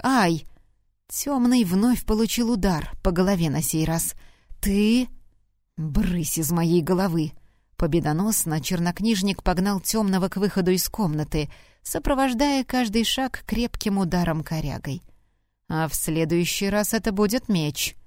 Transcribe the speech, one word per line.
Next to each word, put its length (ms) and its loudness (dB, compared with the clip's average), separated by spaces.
Ай!» 420 2
Темный 560 2
вновь 400 2
получил 480 0
удар 400 0
по 80 2
голове 380 2
на 120 -2
сей 240 0
раз. 300 -2
«Ты?» 480 2
«Брысь 600 0
из 140 -2
моей 300 4
головы!» 500 0
Победоносно 840 0
чернокнижник 840 0
погнал 380 0
Темного 480 0
к 80 -8
выходу 340 2
из 160 0
комнаты, 640 -2
сопровождая 800 0
каждый 400 0
шаг 420 -4
крепким 520 -2
ударом 460 0
корягой. 580 -6
«А 200 -2
в 80 -6
следующий 720 0
раз 240 0
это 180 0
будет 380 0
меч». 460 -2